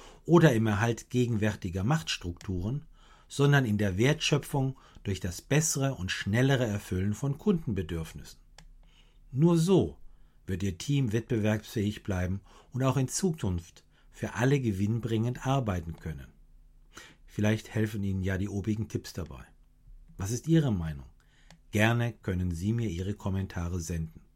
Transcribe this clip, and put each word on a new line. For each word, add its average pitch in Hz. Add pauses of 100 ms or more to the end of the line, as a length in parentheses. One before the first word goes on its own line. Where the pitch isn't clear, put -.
(260)
oder 165
im 110
Erhalt 113
gegenwärtiger 104
Machtstrukturen, 110 (460)
sondern 143
in 104
der 101
Wertschöpfung 135 (260)
durch 101
das 87
bessere 139
und 92
schnellere 127
Erfüllen 104
von 139
Kundenbedürfnissen. 92 (960)
Nur 165
so 160 (480)
wird 92
Ihr 98
Team 139
wettbewerbsfähig 107
bleiben 92 (320)
und 123
auch 131
in 135
Zukunft 120 (260)
für -
alle 135
gewinnbringend 113
arbeiten 98
können. 71 (960)
Vielleicht 107
helfen 107
Ihnen 95
ja 95
die 98
obigen 104
Tipps -
dabei. 71 (720)
Was 98
ist 120
Ihre 156
Meinung? 80 (680)
Gerne 117
können 90
Sie 87
mir 117
Ihre 92
Kommentare 92
senden. 80 (140)